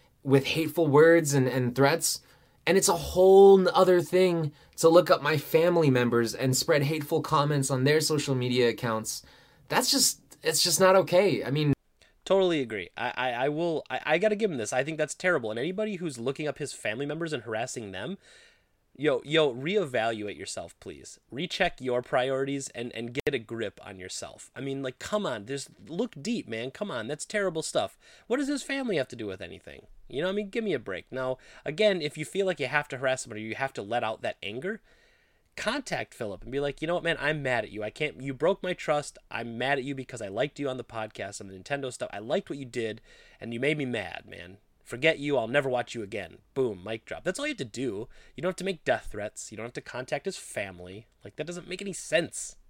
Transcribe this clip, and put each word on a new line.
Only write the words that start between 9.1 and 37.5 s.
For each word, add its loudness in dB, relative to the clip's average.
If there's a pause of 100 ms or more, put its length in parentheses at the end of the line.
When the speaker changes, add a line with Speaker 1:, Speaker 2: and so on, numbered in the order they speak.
Speaker 1:
That's 0
just, 2 (220)
it's 0
just 2
not 8
okay. 4
I -6
mean 2 (520)
Speaker 2:
Totally 2
agree. -6
I, -4
I, -2
I 0
will, -2
I, -4
I 2
gotta 2
give 0
him -4
this. -4
I 0
think -6
that's -4
terrible. 0
And -4
anybody -4
who's -6
looking -4
up -6
his -8
family -6
members -6
and -6
harassing -6
them, -8 (800)
yo, 0
yo, 4
reevaluate -2
yourself, -12
please. -16 (140)
Recheck -2
your 0
priorities -2
and, -8
and -8
get -2
a -2
grip -8
on -14
yourself. -14
I -12
mean, -6
like, -8
come -4
on, -6
just -8 (180)
look -6
deep, -4
man. -6
Come -8
on, -6
that's -6
terrible -4
stuff. -4 (300)
What 0
does 0
his -2
family -2
have -2
to -14
do -8
with -8
anything? -16 (220)
You -6
know, -2
I -2
mean, -4
give -4
me -2
a -2
break. -8
Now, -4 (260)
again, 2
if -6
you -8
feel -2
like -2
you -2
have 0
to -8
harass -2
somebody, -10
you -6
have -4
to -8
let -2
out -6
that -4
anger, -8 (760)
contact -6
Philip -8
and -12
be -2
like, -4
"You -4
know 0
what, -4
man? 0
I'm -2
mad 0